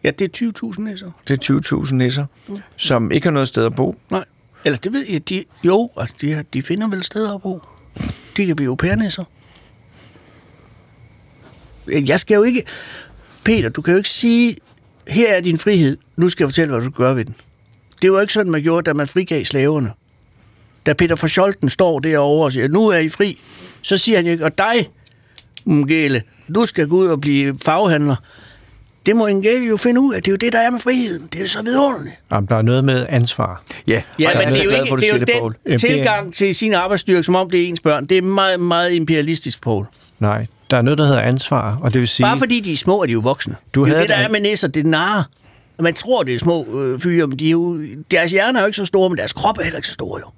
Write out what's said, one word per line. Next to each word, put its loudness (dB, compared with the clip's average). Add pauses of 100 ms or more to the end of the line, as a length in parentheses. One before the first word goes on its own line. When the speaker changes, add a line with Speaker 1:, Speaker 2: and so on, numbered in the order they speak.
Speaker 1:
Ja, 2
det -2
er -6
tyve -4
tusind -10
nisser. -14 (160)
Speaker 2:
Det 0
er 2
tyve 0
tusind -2
nisser, 0 (220)
Speaker 1:
Mm. -12 (200)
Speaker 2:
som 0
ikke 0
har 2
noget 0
sted 0
at -2
bo? -2 (140)
Speaker 1:
Nej. -4 (420)
Eller 0
det -6
ved -4
jeg, -6
de, -6 (180)
jo, 2
altså, -8
de -2
har, -6 (100)
de -4
finder -4
vel -4
steder -4
at -14
bo. -8 (760)
De 0
kan 0
blive -2
au -2
pair-nisser. -2 (2750)
Jeg 0
skal 2
jo 6
ikke... 2 (800)
Peter, 2
du -8
kan 0
jo 4
ikke 0
sige, 2 (500)
"Her 2
er 2
din 0
frihed, 2 (180)
nu 2
skal 0
jeg 2
fortælle, 0
hvad 0
du -2
skal -6 (120)
gøre 4
ved -2
den." -14 (680)
Det 6
var 4
ikke -2
sådan, 0
man 0
gjorde, 0
da 0
man -2
frigav -2
slaverne. 0 (920)
Da 2
Peter 2
von 0
Scholten 2
står 2
derovre 2
og 0
siger, -2
"Nu 2
er 2
I 0
fri," -2 (420)
så 0
siger 2
han 2
jo 0
ikke, -2
"Og -2
dig, 0 (760)
Mungele, 2 (320)
du 4
skal -2
gå 2
ud 4
og 0
blive 0
farvehandler." 2 (880)
Det 4
må 2
Mungele 2
jo 0
finde 2
ud 2
af. -4
Det 0
er 2
jo 0
det, 0
der 2
er 0
med -4
friheden. -2
Det -14
er -8
jo -4
så -4
vidunderligt. 0 (160)
Speaker 3:
Jamen, -2
der 0
er 2
noget 2
med 2
ansvar. -2 (240)
Speaker 2:
Ja, 2 (180)
Speaker 1:
Ja, 2
Speaker 2:
og 2
jeg -
Speaker 1:
men 2
Speaker 2:
er 2
Speaker 1:
det 2
Speaker 2:
så 2
Speaker 1:
er 0
jo 0
Speaker 2:
glad 2
Speaker 1:
ikke, -2
Speaker 2:
for, 0
at 0
du -
Speaker 1:
det 2
er 2
Speaker 2:
siger 2
Speaker 1:
jo -
Speaker 2:
det, 2
Speaker 1:
den 2
Speaker 2:
Poul. -6 (100)
Speaker 3:
Jamen, 2
det 2
er 2
Speaker 1:
tilgang 0
til 0
sin 0
arbejdsstyrke, 2
som 2
om 0
det 2
er 0
ens -6
børn. 0
Det 2
er 4
meget, 0
meget 0
imperialistisk, 0
Poul. -2 (340)
Speaker 3:
Nej, 0 (240)
der 2
er 4
noget, 2
der 2
hedder 2
ansvar, -2
og 0
det 2
vil 0
sige 0
Speaker 1:
Bare 2
fordi 0
de -6
er -2
små, 0
er 0
de -2
jo 0
voksne. -4 (200)
Speaker 3:
Du 4
Speaker 1:
Det 4
er 4
jo 4
Speaker 3:
havde 2
Speaker 1:
det, -6
der 0
Speaker 3:
et 2
Speaker 1:
er -4
med 0
nisser. 0
Det -2
er 2
narre. 0 (560)
Man 0
tror, -2
det -2
er -6
små, -2
øh, -4
fyre, 0
men -6
de -4
er 4
jo, 0 (300)
deres 2
hjerner 0
er 2
jo 2
ikke -2
så -2
store, 2
men -2
deres -4
krop -2
er -6
heller -6
ikke -6
så -6
store, -10
jo. -14 (120)